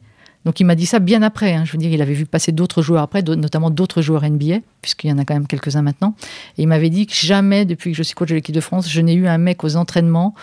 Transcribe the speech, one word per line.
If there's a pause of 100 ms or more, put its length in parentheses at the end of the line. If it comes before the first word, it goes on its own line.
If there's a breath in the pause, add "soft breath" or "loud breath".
(440 soft breath)
donc
il
m'a
dit
ça
bien
après,
hein,
je
veux
dire,
il
avait
vu
passer
d'autres
joueurs
après,
d'au-,
notamment
d'autres
joueurs
N
B
A, (240)
puisqu'il
y
en
a
quand
même
quelques-uns
maintenant, (420 loud breath)
et
il
m'avait
dit
que
jamais,
depuis
que
je
suis
coach
de
l'équipe
de
France,
je
n'ai
eu
un
mec
aux
entraînements